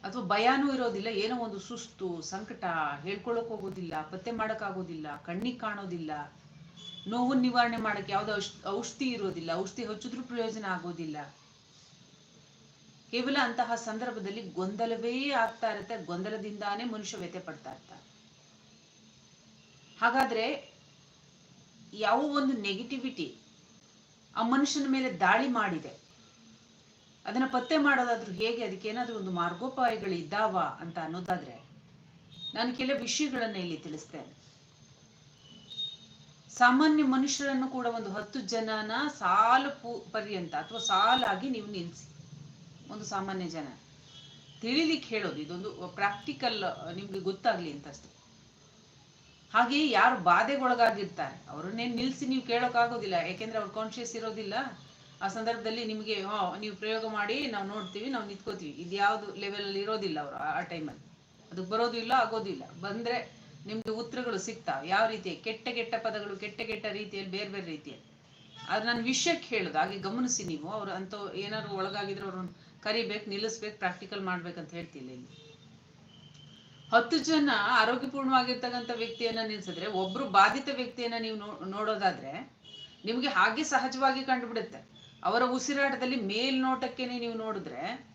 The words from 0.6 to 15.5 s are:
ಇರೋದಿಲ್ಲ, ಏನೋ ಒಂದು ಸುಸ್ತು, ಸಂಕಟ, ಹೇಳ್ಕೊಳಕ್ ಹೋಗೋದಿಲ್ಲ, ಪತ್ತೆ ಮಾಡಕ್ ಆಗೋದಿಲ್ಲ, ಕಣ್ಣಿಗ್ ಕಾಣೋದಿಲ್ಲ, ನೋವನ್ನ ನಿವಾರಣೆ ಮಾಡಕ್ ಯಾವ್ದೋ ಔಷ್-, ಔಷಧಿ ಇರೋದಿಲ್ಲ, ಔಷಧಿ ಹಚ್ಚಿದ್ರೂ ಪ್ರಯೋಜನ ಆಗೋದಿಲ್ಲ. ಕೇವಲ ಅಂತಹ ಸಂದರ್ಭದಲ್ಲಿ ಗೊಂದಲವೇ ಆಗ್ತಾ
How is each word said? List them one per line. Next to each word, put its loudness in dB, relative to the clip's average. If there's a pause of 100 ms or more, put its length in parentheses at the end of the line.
ಇರೋದಿಲ್ಲ, 0
ಏನೋ 0
ಒಂದು -4
ಸುಸ್ತು, -6
ಸಂಕಟ, -8 (380)
ಹೇಳ್ಕೊಳಕ್ -2
ಹೋಗೋದಿಲ್ಲ, -4
ಪತ್ತೆ -8
ಮಾಡಕ್ -2
ಆಗೋದಿಲ್ಲ, -6
ಕಣ್ಣಿಗ್ -4
ಕಾಣೋದಿಲ್ಲ, -6 (960)
ನೋವನ್ನ 4
ನಿವಾರಣೆ 4
ಮಾಡಕ್ -2
ಯಾವ್ದೋ 2
ಔಷ್-, -4
ಔಷಧಿ -2
ಇರೋದಿಲ್ಲ, -2
ಔಷಧಿ -2
ಹಚ್ಚಿದ್ರೂ -6
ಪ್ರಯೋಜನ -4
ಆಗೋದಿಲ್ಲ. -6 (1800)
ಕೇವಲ 0
ಅಂತಹ 0
ಸಂದರ್ಭದಲ್ಲಿ -6
ಗೊಂದಲವೇ -2
ಆಗ್ತಾ 0